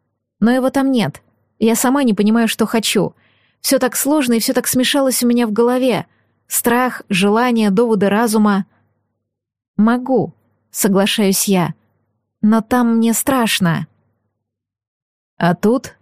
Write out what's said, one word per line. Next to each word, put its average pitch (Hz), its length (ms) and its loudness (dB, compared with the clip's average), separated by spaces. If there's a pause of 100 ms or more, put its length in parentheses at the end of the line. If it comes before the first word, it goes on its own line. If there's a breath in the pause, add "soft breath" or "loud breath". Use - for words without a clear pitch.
(380)
Но 226 140 2
его 262 180 0
там 269 220 0
нет. 196 280 -2 (380)
Я 226 160 2
сама 262 300 0
не 226 100 2
понимаю, 220 320 2
что - 180 -2
хочу. 208 500 -2 (460)
Все 269 200 0
так 254 160 -2
сложно 269 380 0
и 226 40 0
все 240 140 -2
так 247 160 -4
смешалось 254 560 0
у - 20 0
меня 240 220 0
в 214 40 -6
голове. 240 540 0 (400)
Страх, 247 640 -2
желание, 214 600 0
доводы 208 380 2
разума. 214 580 0 (1080)
«Могу», 240 560 0 (380)
соглашаюсь 196 800 0
я, 175 260 0 (680)
«но 220 200 2
там 233 380 0
мне 226 160 2
страшно». 196 720 -2 (1500)
«А 170 180 0
тут?» 240 460 -2